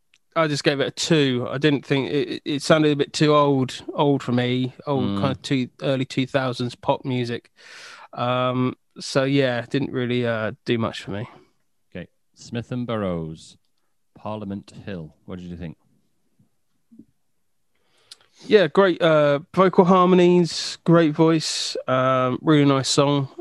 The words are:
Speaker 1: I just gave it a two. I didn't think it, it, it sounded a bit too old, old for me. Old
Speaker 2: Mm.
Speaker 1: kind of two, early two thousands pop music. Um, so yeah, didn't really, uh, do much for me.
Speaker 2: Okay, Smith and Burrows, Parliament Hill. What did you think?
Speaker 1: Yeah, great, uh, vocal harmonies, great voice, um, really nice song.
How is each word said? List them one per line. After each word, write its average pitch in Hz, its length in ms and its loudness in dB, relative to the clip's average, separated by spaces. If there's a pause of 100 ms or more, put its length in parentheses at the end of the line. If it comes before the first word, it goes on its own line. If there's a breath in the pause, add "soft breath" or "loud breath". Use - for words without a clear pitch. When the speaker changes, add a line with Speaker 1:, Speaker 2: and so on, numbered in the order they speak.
(340)
Speaker 1:
I 160 140 2
just 143 160 -4
gave 143 160 0
it 127 80 -2
a - 20 -6
two. 131 580 0
I 123 100 -8
didn't 143 280 2
think 135 240 -2
it, 143 180 -2
it, - 160 -10
it 143 180 -6
sounded 156 300 4
a 147 40 0
bit 143 160 -4
too 151 220 2
old, 143 480 0 (120)
old 143 280 2
for 123 100 -4
me. 127 420 -2 (120)
Old 139 240 -2
Speaker 2:
Mm. 101 100 -4
Speaker 1:
kind 135 120 0
of 131 100 -10
two, 127 260 -4 (140)
early 135 220 -4
two 131 220 -4
thousands 127 480 -4
pop - 300 -4
music. 123 460 -6 (640 loud breath)
Um, 127 640 -2 (240)
so 139 260 -2
yeah, 131 440 0
didn't - 240 -4
really, 123 340 -2
uh, 110 260 -4 (120)
do 123 140 0
much 113 240 -6
for - 100 -14
me. 104 160 -10 (640 loud breath)
Speaker 2:
Okay, 87 180 -16 (260)
Smith - 380 -12
and 123 140 -6
Burrows, 87 680 -6 (600)
Parliament 104 560 -12 (120)
Hill. 85 300 -14 (120)
What 92 120 -12
did 90 100 -14
you 87 80 -12
think? 82 200 -14 (2750 soft breath)
Speaker 1:
Yeah, 196 220 4
great, 185 340 2
uh, 151 380 4 (140)
vocal 185 300 4
harmonies, 180 1000 4
great 165 280 4
voice, 160 640 0 (120)
um, 127 520 0
really 151 240 4
nice 139 240 2
song. 143 400 2 (120)